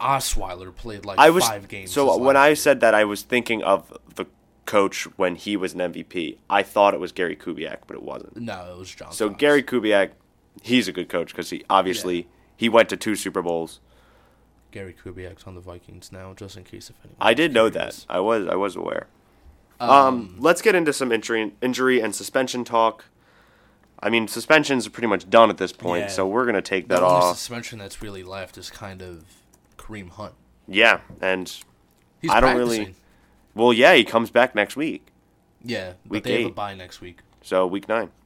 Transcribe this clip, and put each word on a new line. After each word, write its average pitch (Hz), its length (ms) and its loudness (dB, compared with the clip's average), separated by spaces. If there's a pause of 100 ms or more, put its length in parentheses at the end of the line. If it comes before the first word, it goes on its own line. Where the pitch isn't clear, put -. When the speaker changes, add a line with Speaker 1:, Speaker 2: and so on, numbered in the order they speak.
Speaker 1:
Osweiler 95 760 -4
played, 101 300 -14
like, 98 140 -2
Speaker 2:
I 147 120 10
was, 175 160 2
Speaker 1:
five 101 220 -8
games 95 240 -14
Speaker 2:
so 139 180 2
Speaker 1:
his 90 100 4
Speaker 2:
when 135 160 4
Speaker 1:
last 139 80 8
Speaker 2:
I - 40 8
Speaker 1:
year. 151 80 4
Speaker 2:
said 135 240 2
that, 113 140 6
I 107 100 4
was 101 180 -4
thinking 117 400 -2
of - 300 -2 (240)
the - 80 -6 (400)
coach 98 400 -2 (140)
when 90 180 -2
he 101 200 -6
was 90 180 -6
an 90 80 -6
M 87 100 -4
V 82 100 -14
P. 80 360 -10 (100)
I 101 140 2
thought 101 320 2
it 73 60 -8
was 87 120 -10
Gary 87 240 -4
Kubiak, 78 500 -12
but - 100 -18
it - 60 -16
wasn't. - 360 -16
Speaker 1:
No, 95 340 -12
it 90 60 -18
was 92 160 -18
John - 180 -20
Speaker 2:
So 107 160 -2
Speaker 1:
Fox. 95 100 -10
Speaker 2:
Gary 147 240 4
Kubiak, 104 500 0 (500)
he's 117 260 2
a 87 40 -6
good 87 180 -8
coach 85 240 -6
'cause 87 160 -10
he, 78 180 -10
obviously, 90 520 0
Speaker 1:
Yeah. - 40 -10 (320)
Speaker 2:
he 117 140 0
went 110 180 6
to 98 80 -6
two 107 200 -4
Super 92 260 -6
Bowls. 85 380 -6 (880)
Speaker 1:
Gary 95 240 -16 (100)
Kubiak's 90 420 -18
on 92 80 -18
the 87 60 -18
Vikings 87 500 -20
now, 95 220 -18
just 98 240 -18
in 92 80 -20
case - 240 -20
if - 160 -20
anyone - 160 -18
Speaker 2:
I 110 140 6
did 156 180 2
know 113 180 4
Speaker 1:
curious. - 360 -8
Speaker 2:
that. - 80 -8
I 90 60 -2
was, 104 280 -2
I 87 60 -4
was 92 220 -4
aware. - 300 -8 (720)
Um, 123 120 0
Speaker 1:
Um, 127 480 4
Speaker 2:
let's 160 240 2
get 214 120 4
into 160 200 0
some 127 180 -4
injury, 110 480 -2
injury 127 400 0
and 107 140 -2
suspension 123 500 -4
talk. 113 400 0 (1000)
I 104 40 -2
mean, 113 180 2
suspensions 135 600 0
are 101 40 -16
pretty 117 180 -4
much 92 200 -2
done 110 220 8
at 92 80 -6
this 92 140 -4
point, 87 320 -4
Speaker 1:
Yeah. 98 40 -8
Speaker 2:
so 95 180 -2
we're 117 200 -2
gonna 101 160 -2
take 92 260 -6
Speaker 1:
The 92 60 0
Speaker 2:
that 87 80 2
Speaker 1:
only 90 140 6
Speaker 2:
off. 90 200 2
Speaker 1:
suspension 117 440 -12
that's 98 200 -16
really 98 220 -14
left 92 340 -14
is 92 140 -18
kind 95 320 -16
of 85 220 -18 (520)
Kareem 104 340 -16
Hunt. 101 240 -18 (320)
Speaker 2:
Yeah, 101 340 4 (200)
and 95 340 -2 (680)
Speaker 1:
He's 165 80 -2
Speaker 2:
I 113 100 6
don't 127 160 4
really 120 220 0
Speaker 1:
practicing. 98 240 -10 (520)
Speaker 2:
well, 120 200 4
yeah, 139 200 6
he 120 100 6
comes 117 260 -2
back 123 240 2
next 104 200 0
week. 143 340 -8 (540)
Speaker 1:
Yeah, 98 300 -10 (120)
but - 80 -20
Speaker 2:
Week 104 120 -6
Speaker 1:
they 123 80 -4
have 117 80 0
a 107 80 -2
Speaker 2:
eight. 85 60 -14
Speaker 1:
bye 101 200 -8
next 92 280 -20
week. 87 160 -18 (240)
Speaker 2:
So, 92 240 0
week 95 240 -6
nine. 110 200 -4 (140)